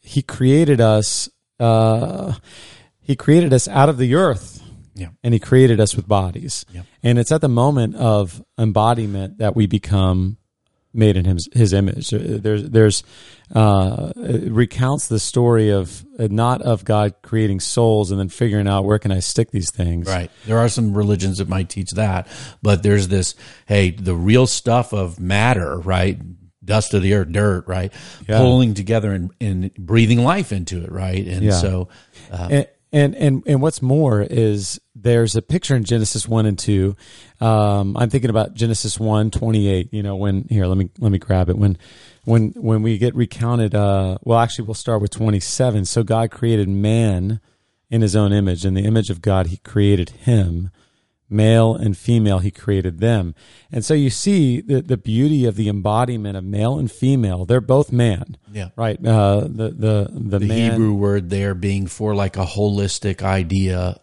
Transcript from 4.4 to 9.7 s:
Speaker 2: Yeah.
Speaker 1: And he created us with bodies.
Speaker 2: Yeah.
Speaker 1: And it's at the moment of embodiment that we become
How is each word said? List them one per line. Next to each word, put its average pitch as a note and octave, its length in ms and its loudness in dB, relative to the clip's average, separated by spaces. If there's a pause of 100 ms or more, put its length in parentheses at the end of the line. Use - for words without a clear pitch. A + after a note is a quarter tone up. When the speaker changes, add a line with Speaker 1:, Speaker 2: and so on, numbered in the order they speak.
Speaker 2:
Yeah. F2+ 140 -12 (140)
Speaker 1:
And A#2+ 100 0
he A2 80 2
created B2+ 400 6
us G#2+ 140 2
with F2+ 120 -6
bodies. F#2+ 640 -4
Speaker 2:
Yeah. F2+ 120 -16 (200)
Speaker 1:
And A#2+ 160 2
it's A#2+ 140 0
at D#3 80 2
the C#3+ 80 0
moment B2 460 2
of G#2 500 0 (140)
embodiment A2 800 0
that G#2+ 180 -2
we G#2+ 100 4
become F#2+ 720 0 (560)